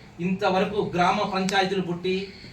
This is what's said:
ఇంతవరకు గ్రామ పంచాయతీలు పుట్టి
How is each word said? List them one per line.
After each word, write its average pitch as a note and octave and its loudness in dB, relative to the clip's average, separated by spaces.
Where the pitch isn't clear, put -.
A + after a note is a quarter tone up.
ఇంతవరకు F#3+ 0
గ్రామ F#3 4
పంచాయతీలు F#3+ 0
పుట్టి F3+ -4